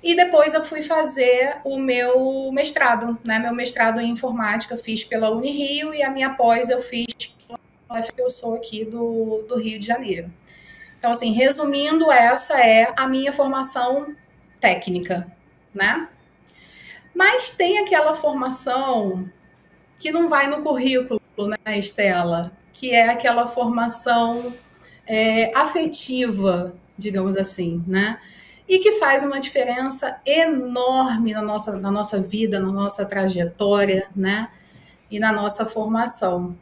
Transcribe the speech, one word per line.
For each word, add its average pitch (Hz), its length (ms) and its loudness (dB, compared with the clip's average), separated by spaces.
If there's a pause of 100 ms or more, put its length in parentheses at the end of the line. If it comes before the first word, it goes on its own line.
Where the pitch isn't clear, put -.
E 339 120 2
depois 330 400 4
eu 311 80 2
fui 311 200 -8
fazer 277 800 2
o 269 140 -4
meu 262 760 0
mestrado, 240 720 0
né? 220 140 0
Meu 233 140 -4
mestrado 240 480 0
em 233 100 -2
informática 233 640 -4
eu 233 40 -8
fiz 226 240 -2
pela 220 280 0
Unirio 285 600 -4
e 294 100 -2
a 277 60 0
minha 269 220 -2
pós 247 400 2
eu 254 100 0
fiz 233 260 -6 (400)
pela 233 120 -18 (320)
U 233 60 -8
F, 226 160 -6
que 254 100 -6
eu 247 80 0
sou 233 240 0
aqui 220 300 -8
do, 220 640 -4
do - 100 -6
Rio 220 200 -6
de 202 60 -8
Janeiro. 202 480 -6 (680)
Então, 240 120 0
assim, 220 220 0
resumindo, 285 760 2
essa 254 480 6
é 233 380 6
a 262 120 0
minha 269 240 -2
formação 269 840 0 (460)
técnica, 180 720 -2 (440)
né? 208 340 -2 (1040)
Mas 415 360 2
tem 370 280 2
aquela 349 360 2
formação 254 1120 -2 (680)
que 311 140 -6
não 339 160 2
vai 277 180 2
no 302 160 -4
currículo, 254 580 -2 (180)
né, 208 400 -4
Estela? 175 760 -2 (200)
Que 254 220 -4
é 226 140 6
aquela 240 380 0
formação, 233 1080 0 (520)
é, 220 500 2
afetiva, 247 1200 0 (200)
digamos 190 400 -2
assim, 175 520 0
né? 202 320 0 (480)
E 370 120 4
que 415 180 6
faz 277 240 4
uma 277 160 -2
diferença 262 880 -2
enorme 254 1080 0
na 214 80 -4
nossa, 208 360 -2
na 196 120 -6
nossa 202 320 0
vida, 202 380 -2
na 190 120 -2
nossa 196 360 -2
trajetória, 190 1080 0
né? 196 360 -2 (580)
E 208 120 -8
na 220 120 2
nossa 208 320 0
formação. 214 960 0